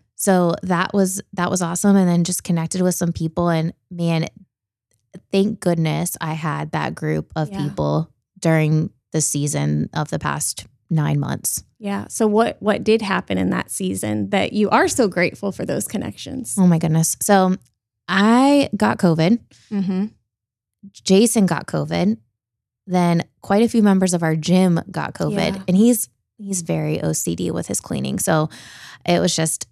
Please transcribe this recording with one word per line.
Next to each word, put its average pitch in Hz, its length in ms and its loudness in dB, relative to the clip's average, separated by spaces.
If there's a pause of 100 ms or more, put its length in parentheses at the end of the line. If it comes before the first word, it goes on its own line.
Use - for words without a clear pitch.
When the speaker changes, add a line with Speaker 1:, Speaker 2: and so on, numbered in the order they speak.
(160)
Speaker 1:
So 180 460 2
that 185 320 -2
was, 190 280 0 (120)
that 175 160 -2
was 185 140 -2
awesome. 180 320 2
And 190 120 4
then 175 180 4
just - 180 -6
connected 170 380 -2
with 180 120 2
some 170 200 -2
people. 165 360 -2
And 165 240 0 (160)
man, 170 380 -2 (1040)
thank 196 300 0
goodness 165 600 -2
I 160 120 -6
had 151 400 -6
that 151 200 -4
group 156 420 -6
of 156 140 -4
Speaker 2:
Yeah. 190 140 -8
Speaker 1:
people 147 480 -2 (260)
during 156 540 2 (220)
the 156 80 0
season 147 720 -2
of 156 160 -6
the 156 100 -4
past 147 460 -6 (240)
nine 151 300 0
months. - 440 -6 (160)
Speaker 2:
Yeah. 202 300 -8
So - 180 0
what, 220 320 2
what 202 240 -2
did 220 180 2
happen 196 360 -2
in 180 140 0
that - 200 -4
season 196 600 -4
that 196 220 0
you 208 180 0
are 330 160 4
so 247 200 0
grateful 180 440 -2
for - 140 -8
those - 220 -4
connections? - 720 -10
Speaker 1:
Oh 185 80 6
my 170 120 4
goodness. 160 420 0
So 185 340 4 (540)
I 247 640 4
got 214 220 0
covid. 170 420 4 (320)
Speaker 2:
Mm-hmm. 196 340 -2 (840)
Speaker 1:
Jason 208 540 4
got 170 220 -2
covid. 170 500 -2 (720)
Then 175 360 2 (180)
quite 202 220 2
a 233 60 2
few 233 120 2
members 190 320 4
of 170 100 0
our 160 120 2
gym 170 440 4 (120)
got 151 220 -6
covid. 190 420 -2
Speaker 2:
Yeah. 190 120 -10
Speaker 1:
And 180 80 2
he's, 226 340 4 (280)
he's 196 240 -8
very 156 400 -4
O 160 120 -2
C 170 220 -4
D 175 160 -4
with - 160 -6
his - 140 -4
cleaning. - 380 -6
So 156 300 0 (560)
it 175 140 2
was 175 160 0
just, - 360 -4